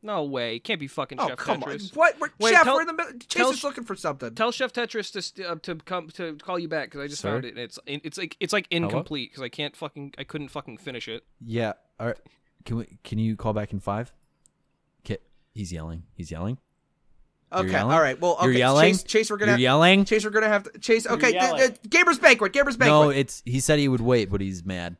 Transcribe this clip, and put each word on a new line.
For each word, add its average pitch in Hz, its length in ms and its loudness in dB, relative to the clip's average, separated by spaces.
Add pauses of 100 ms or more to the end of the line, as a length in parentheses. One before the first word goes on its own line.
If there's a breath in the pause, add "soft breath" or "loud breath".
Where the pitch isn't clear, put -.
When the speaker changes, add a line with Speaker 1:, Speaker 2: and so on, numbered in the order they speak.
Speaker 1:
No 208 200 -4
way. 123 340 -4
It 120 60 -12
can't 202 160 -4
be 143 80 -10
fucking 139 320 -8
Speaker 2:
Oh, 170 80 -2
Speaker 1:
Chef 127 100 -6
Speaker 2:
come 175 260 -4
on. - 80 -8
Speaker 1:
Tetris. 202 240 -12
Speaker 2:
What? 320 240 2
We're, 190 100 -6 (100)
Speaker 1:
Wait, 226 140 4
Speaker 2:
Chef, 339 100 8
Speaker 1:
tell, 262 120 2
Speaker 2:
we're 311 60 0
in 330 60 -4
the 330 60 -8
middle. 330 200 -6
Chase 240 160 -20
Speaker 1:
tell 262 200 2
Speaker 2:
is 262 100 -2
Speaker 1:
Ch-, - 40 -12
Speaker 2:
looking 277 200 -8
for 202 120 -10
something. 135 400 -8
Speaker 1:
tell 226 160 -2
Chef 247 200 -6
Tetris 226 420 -8
to 196 100 -8
st-, 185 240 -12
uh, 170 160 -6
to 175 120 -8
come, 165 360 -10
to 165 240 -10
call 180 240 -8
you 170 80 -8
back, 156 240 -6
'cause 143 100 -12
I 143 60 -8
just 147 140 -10
Speaker 3:
Sir? 101 100 -4
Speaker 1:
found 123 140 -4
it, 120 40 -10
and - 100 -16
it's, 120 280 -12
it's 143 300 -10
like, 180 220 -10
it's 180 140 -4
like 202 160 -2
Speaker 3:
Hello? 165 160 0
Speaker 1:
incomplete 135 480 -6
'cause 139 80 -14
I 123 80 -8
can't 147 260 -10
fucking, 143 440 -14
I 143 40 -10
couldn't 143 260 -10
fucking 139 280 -14
finish 127 300 -12
it. 113 160 -12 (200)
Speaker 3:
Yeah. 113 300 -4 (260)
All 113 80 -6
right. 120 100 -6 (460)
Can 117 140 -6
we, - 260 -10
can - 140 -6
you 110 180 0
call 107 180 -4
back 104 200 -4
in 101 60 -6
five? 107 340 -6 (920)
Ki-, 104 140 -8 (380)
he's 95 180 -10
yelling. 80 300 -12 (100)
He's 82 180 -14
yelling. 92 280 -8 (920)
You're 185 100 -2
Speaker 2:
Okay. 190 100 -2
Speaker 3:
yelling? 127 220 2
Speaker 2:
All 165 80 6
right. 131 200 0
Well, 175 200 2
Speaker 3:
You're 131 100 4
Speaker 2:
okay. 123 80 4
Speaker 3:
yelling? 143 340 6
Speaker 2:
Chase, 185 100 -2
Chase, 220 280 0
we're 208 60 -6
gonna 208 160 2
Speaker 3:
You're - 0 -
Speaker 2:
have, 156 80 2
Speaker 3:
yelling? 170 440 6
Speaker 2:
Chase, 214 200 2
we're 214 60 -2
gonna 220 180 0
have 202 220 0
to. - 80 -20
Chase. 233 260 2
Speaker 3:
You're 233 100 -2
Speaker 2:
Okay. 240 160 2
th-, 180 100 2
Speaker 3:
yelling. 349 180 0
Speaker 2:
th-, 262 300 2
Gamers 339 320 4
Banquet. 240 320 6
Gamers 277 240 2
Speaker 3:
No, 151 240 6
Speaker 2:
Banquet. 143 160 6
Speaker 3:
it's, 135 280 -2
he 123 140 -2
said 147 200 4
he 143 80 2
would 127 140 2
wait, 117 280 2
but 98 120 -2
he's 95 220 -6
mad. 87 360 -6